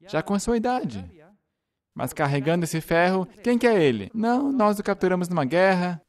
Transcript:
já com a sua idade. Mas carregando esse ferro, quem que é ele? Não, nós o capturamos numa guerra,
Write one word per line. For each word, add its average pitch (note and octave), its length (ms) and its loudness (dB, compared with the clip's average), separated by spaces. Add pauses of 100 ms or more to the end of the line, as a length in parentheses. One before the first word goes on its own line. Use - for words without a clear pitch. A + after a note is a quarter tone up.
já D#3+ 160 -2
com G3 120 -4
a G3+ 40 0
sua A#3 180 0
idade. A3 460 -2 (920)
Mas - 180 -6
carregando D3 520 0
esse D#3+ 160 -4
ferro, F3+ 440 0 (180)
quem A#3+ 140 2
que A#3+ 100 2
é G#3+ 160 4
ele? A2+ 300 0
Não, B3 400 0
nós G#3 260 2
o G#3 40 -6
capturamos F3+ 460 -2
numa E3+ 160 -2
guerra, F3+ 640 2